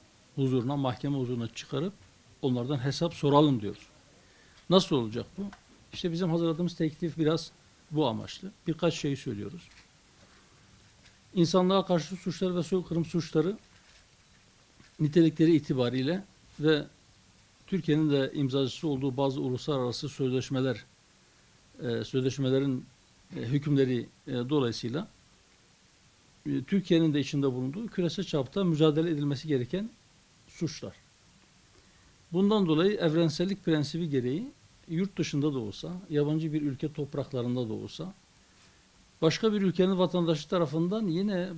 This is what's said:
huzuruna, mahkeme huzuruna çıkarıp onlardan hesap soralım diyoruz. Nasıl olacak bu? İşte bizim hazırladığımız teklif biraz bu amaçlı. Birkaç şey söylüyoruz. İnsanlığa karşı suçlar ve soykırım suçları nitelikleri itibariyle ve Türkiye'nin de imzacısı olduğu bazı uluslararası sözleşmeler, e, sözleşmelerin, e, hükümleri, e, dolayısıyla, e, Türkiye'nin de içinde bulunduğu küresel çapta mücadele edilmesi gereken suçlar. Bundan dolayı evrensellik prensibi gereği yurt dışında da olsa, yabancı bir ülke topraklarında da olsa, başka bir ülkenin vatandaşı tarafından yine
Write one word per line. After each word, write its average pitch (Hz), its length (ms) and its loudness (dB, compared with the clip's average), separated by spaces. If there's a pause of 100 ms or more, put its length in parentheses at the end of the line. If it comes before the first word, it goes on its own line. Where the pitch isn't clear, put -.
(360)
huzuruna, 131 420 0
mahkeme 139 400 -2
huzuruna 120 300 -4
çıkarıp 151 460 -6 (480)
onlardan 127 420 -2
hesap 165 300 -2
soralım 143 480 6
diyoruz. 98 260 -10 (800)
Nasıl 180 260 4
olacak 117 300 -2 (120)
bu? 190 60 -6 (500)
İşte 175 180 -4
bizim 170 180 -2
hazırladığımız 170 460 0
teklif 156 420 -4
biraz 160 340 0 (400)
bu 147 160 2
amaçlı. 110 440 -6 (160)
Birkaç 160 260 0
şey 143 220 -4
söylüyoruz. 104 540 -10 (1600)
İnsanlığa 185 520 4
karşı 175 300 0
suçlar 180 400 -4
ve 175 80 0
soykırım 170 420 -2
suçları 165 520 0 (1400)
nitelikleri 160 560 4
itibariyle 135 680 0 (360)
ve 151 260 2 (800)
Türkiye'nin 156 440 2
de 135 220 2
imzacısı 135 540 -2
olduğu 135 300 -2
bazı 139 240 0
uluslararası 127 680 -2
sözleşmeler, 127 760 -2 (920)
e, 117 240 -4
sözleşmelerin, 131 800 0 (500)
e, 147 40 -8
hükümleri, 135 720 0 (180)
e, 139 60 -8
dolayısıyla, 127 760 -2 (1400)
e, 139 180 -4
Türkiye'nin 165 500 2
de 147 60 2
içinde 139 340 0
bulunduğu 139 340 -6
küresel 175 380 -4
çapta 156 380 -2
mücadele 160 460 4
edilmesi 147 380 -2
gereken 156 420 -2 (580)
suçlar. - 480 -8 (1400)
Bundan 196 340 4
dolayı 175 300 2
evrensellik 170 680 0
prensibi 160 440 0
gereği 139 420 -2 (360)
yurt 180 300 -4
dışında 147 360 0
da 131 60 -2
olsa, 113 320 -8 (180)
yabancı 151 440 0
bir 156 80 0
ülke 147 320 -4
topraklarında 127 760 -4
da 110 40 -4
olsa, 107 400 -10 (1080)
başka 208 320 4
bir 208 80 2
ülkenin 185 360 4
vatandaşı 170 520 2
tarafından 175 580 0
yine 185 500 0